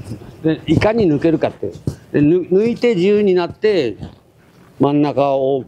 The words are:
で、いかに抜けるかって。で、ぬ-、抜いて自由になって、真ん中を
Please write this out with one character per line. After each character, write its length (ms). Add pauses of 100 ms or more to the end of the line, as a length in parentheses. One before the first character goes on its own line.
(420)
で、 240
い 120
か 140
に 140
抜 120
け 120
る 80
か 100
っ 40
て。 200 (400)
で、 100
ぬ-、 160 (100)
抜 200
い 80
て 180
自 120
由 140
に 140
な 140
っ 40
て、 460 (800)
真 140
ん 100
中 300
を 360